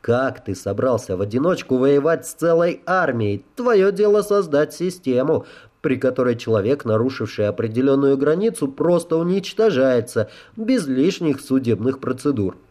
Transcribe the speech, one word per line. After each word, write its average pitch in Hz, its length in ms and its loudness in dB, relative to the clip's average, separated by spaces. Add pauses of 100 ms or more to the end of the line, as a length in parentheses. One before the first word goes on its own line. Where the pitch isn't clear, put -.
как 120 440 -2
ты 101 80 -6
собрался 104 640 -4
в 95 40 -4
одиночку 131 560 -2
воевать 143 500 2
с - 80 -14
целой 170 500 0
армией? 120 580 -2 (120)
Твое 208 360 2
дело 208 300 4
создать 156 540 0
систему, 147 720 -2 (340)
при 127 160 0
которой 123 380 0
человек, 113 500 0
нарушивший 110 640 0
определенную 135 680 2
границу, 156 500 0
просто 170 500 0
уничтожается 160 1120 0 (260)
без 220 300 0
лишних 143 560 0
судебных 120 600 0
процедур. 120 540 -2 (160)